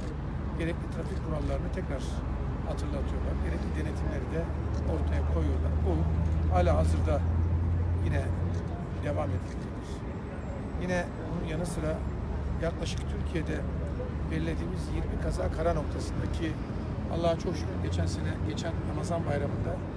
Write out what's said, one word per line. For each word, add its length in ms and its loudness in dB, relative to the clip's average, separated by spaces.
gerekli 360 -2
trafik 320 -2
kurallarını 480 0
tekrar 280 -2
hatırlatıyorlar. 680 0
Gerekli 340 0
denetimleri 560 0
de 80 2
ortaya 400 2
koyuyorlar. 380 2
Bu 60 4
hala 220 6
hazırda 440 4
yine 180 2
devam 260 0
etmektedir. 580 -4
Yine 220 2
bunun 180 -2
yanı 180 -2
sıra 320 0
yaklaşık 380 -2
Türkiye'de 500 -2
belirlediğimiz 640 -2
yirmi 280 0
kaza 300 0
kara 220 2
noktasındaki 800 -2
Allah'a 240 4
çok 180 -2
şükür 260 -2
geçen 240 0
sene, 220 0
geçen 240 -2
Ramazan 360 0
Bayramı'nda 500 0